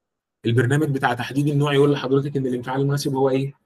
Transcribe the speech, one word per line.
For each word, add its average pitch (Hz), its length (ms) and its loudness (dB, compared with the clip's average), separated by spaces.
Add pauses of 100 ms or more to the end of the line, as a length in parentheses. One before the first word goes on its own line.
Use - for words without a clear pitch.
(460)
البرنامج 127 440 2
بتاع 135 240 0
تحديد 131 340 -4
النوع 143 260 0
يقول 143 180 4
لحضرتك 139 460 0
ان 131 100 -2
الانفعال 127 340 -4
المناسب 143 340 0
هو 135 140 2
ايه؟ 135 240 -2 (120)